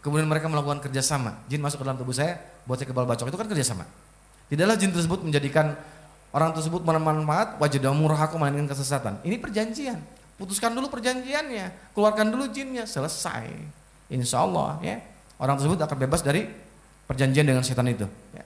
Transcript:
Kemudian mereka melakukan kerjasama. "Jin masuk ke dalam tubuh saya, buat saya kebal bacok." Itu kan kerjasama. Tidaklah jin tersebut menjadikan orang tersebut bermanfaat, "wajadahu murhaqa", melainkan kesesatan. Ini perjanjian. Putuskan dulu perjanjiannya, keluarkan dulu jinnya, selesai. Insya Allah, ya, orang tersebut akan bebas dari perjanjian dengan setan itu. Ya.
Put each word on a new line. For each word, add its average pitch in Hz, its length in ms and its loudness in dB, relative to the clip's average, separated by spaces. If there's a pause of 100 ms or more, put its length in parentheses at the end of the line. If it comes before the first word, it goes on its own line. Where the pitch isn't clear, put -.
Kemudian 151 240 2
mereka 156 240 0
melakukan 143 320 0
kerjasama. 131 680 -2
"Jin 147 120 -2
masuk 143 200 -2
ke 131 40 -4
dalam 131 120 -2
tubuh 127 160 -4
saya, 160 280 -2 (240)
buat 123 120 -2
saya 131 120 -6
kebal 127 160 2
bacok." 120 240 0
Itu 165 80 -6
kan 220 80 -4
kerjasama. 123 400 -2 (640)
Tidaklah 185 280 4
jin 202 160 4
tersebut 170 280 0
menjadikan 147 560 2 (560)
orang 160 200 2
tersebut 160 280 -2
bermanfaat, 156 800 2
"wajadahu 139 320 2
murhaqa", 156 440 2
melainkan 143 360 0
kesesatan. 131 480 -4
Ini 190 160 -2
perjanjian. 226 640 -4 (320)
Putuskan 196 400 -2
dulu 262 160 -2
perjanjiannya, 254 1040 -4
keluarkan 214 400 4
dulu 262 160 -2
jinnya, 254 400 -6
selesai. 135 640 -4 (560)
Insya 127 320 0
Allah, 160 400 0
ya, 208 160 -4 (400)
orang 139 240 0
tersebut 160 160 2
akan 151 200 -2
bebas 135 280 0
dari 165 240 2 (560)
perjanjian 135 400 4
dengan 131 160 4
setan 123 240 0
itu. 110 240 0 (240)
Ya. - 120 -16